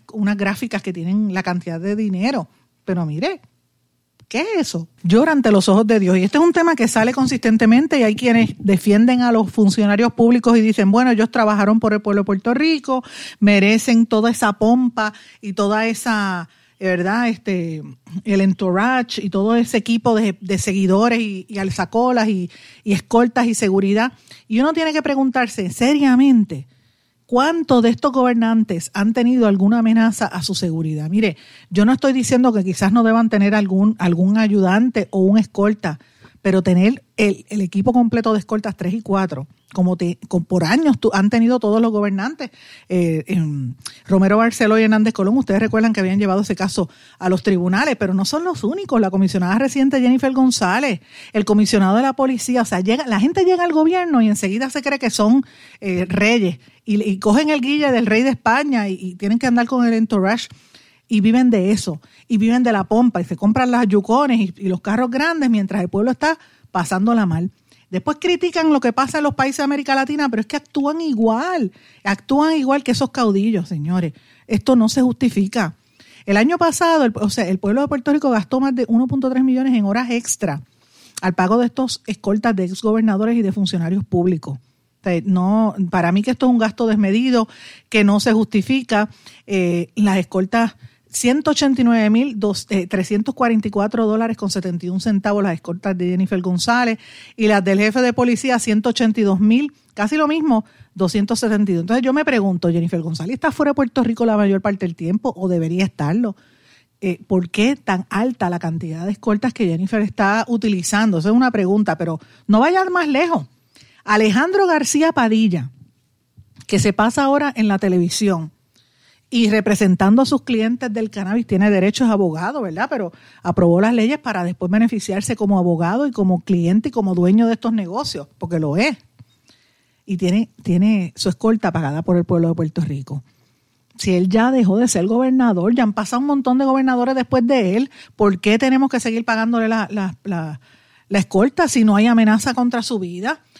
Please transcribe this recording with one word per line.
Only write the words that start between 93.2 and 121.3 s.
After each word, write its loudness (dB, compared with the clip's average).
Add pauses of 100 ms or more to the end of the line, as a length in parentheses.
cuarenta 0
y -6
cuatro -2
dólares -2
con -6
setenta -6
y -6
un -4
centavos -2
las -2
escoltas -6
de -4
Jennifer -2
González -2 (380)
y -2
las 2
del 2
jefe 0
de 0
policía, 0
ciento 0
ochenta 0
y 2
dos 2
mil, 2 (220)
casi -4
lo 2
mismo, 0 (300)
doscientos -2
setenta 0
y 0
dos. -2
Entonces -2
yo 0
me 0
pregunto, 0
¿Jennifer -2
González -8
está -2
fuera 0
de -2
Puerto -2
Rico -2
la 2
mayor 2
parte -4
del -8
tiempo -4
o -6
debería -2
estarlo? -4 (640)
Eh, -6
¿por -2
qué 0
tan -6
alta -4
la -6
cantidad -8
de -6
escoltas -4
que -2
Jennifer -2
está -2
utilizando? -2
Esa -2
es 2
una 2
pregunta, 0
pero -6 (280)
no 4
vayan 2
más 0
lejos. 0 (580)
Alejandro 2
García 2
Padilla, 0 (960)
que 0
se 2
pasa 0
ahora 0
en 0
la 0
televisión -2 (800)
y 2
representando 2
a 4
sus -2
clientes -2
del -4
cannabis, -4